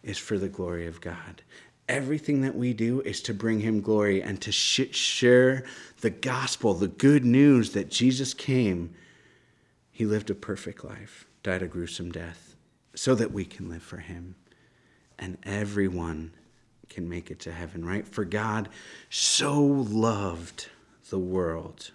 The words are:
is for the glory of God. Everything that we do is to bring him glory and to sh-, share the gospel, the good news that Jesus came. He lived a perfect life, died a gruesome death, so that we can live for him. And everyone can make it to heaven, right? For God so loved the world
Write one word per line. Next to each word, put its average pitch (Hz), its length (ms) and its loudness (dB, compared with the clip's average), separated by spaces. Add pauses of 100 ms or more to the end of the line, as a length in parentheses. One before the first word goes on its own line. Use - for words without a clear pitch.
is 101 160 -8
for - 180 -4
the 95 120 -2
glory 87 360 -6
of 82 160 -12
God. 85 400 -14 (460)
Everything 139 540 0
that 135 140 0
we 123 180 0
do 117 280 0
is - 200 -6
to 117 120 -6
bring 110 280 0
him 107 200 0
glory 104 400 2
and 95 200 -8
to 104 100 -6
sh-, - 440 0
share 127 720 6 (360)
the 117 80 2
gospel, 123 640 -2
the 92 140 0
good 135 380 6
news 127 460 8
that - 180 -2
Jesus 127 440 2
came. 92 600 0 (1000)
He - 140 -2
lived 107 240 0
a 101 60 -2
perfect - 480 -10
life, - 420 -18 (180)
died 92 180 -2
a 92 60 -6
gruesome 85 440 -8
death, 85 440 -14 (400)
so - 200 2
that 110 160 -2
we 101 140 -4
can 92 240 -14
live 85 140 -12
for - 140 -16
him. 87 380 -14 (840)
And 92 240 -10
everyone 92 880 -4 (580)
can 85 200 -8
make 85 200 -8
it - 120 -14
to 82 100 -12
heaven, 82 340 -10
right? 98 220 -4
For - 160 -6
God 107 460 -2 (400)
so - 520 2
loved 110 1080 0 (400)
the 98 100 -2
world 85 760 -4